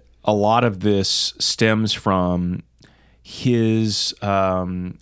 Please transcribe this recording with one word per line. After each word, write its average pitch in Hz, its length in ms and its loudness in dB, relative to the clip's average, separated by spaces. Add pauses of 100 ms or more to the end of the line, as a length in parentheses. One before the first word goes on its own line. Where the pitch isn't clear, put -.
(240)
a 107 100 2
lot 107 300 2
of 101 180 0
this 98 580 0
stems 110 540 0
from 90 720 -2 (580)
his, 113 1000 0
um, 92 800 -2